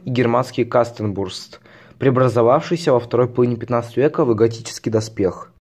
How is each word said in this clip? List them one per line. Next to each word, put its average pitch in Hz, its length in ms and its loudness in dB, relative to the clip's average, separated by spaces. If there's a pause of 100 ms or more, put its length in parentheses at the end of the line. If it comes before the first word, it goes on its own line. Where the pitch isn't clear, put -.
и - 40 -6
германский 120 540 0
кастенбурст – 110 960 -4 (380)
преобразовавшийся 131 960 2
во 120 80 2
второй 123 260 0
половине 123 300 0
пятнадцатого 120 480 -2
века 151 180 0
в 120 100 2
готический 113 560 -2
доспех. 104 720 -4